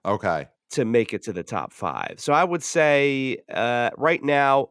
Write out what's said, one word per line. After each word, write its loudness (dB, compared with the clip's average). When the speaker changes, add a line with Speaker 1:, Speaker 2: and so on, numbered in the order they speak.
Speaker 1:
Okay. -2
Speaker 2:
to 0
make 2
it -8
to -8
the -8
top -8
five. -6
So 0
I 4
would -2
say, 2
uh, 0
right 0
now, 2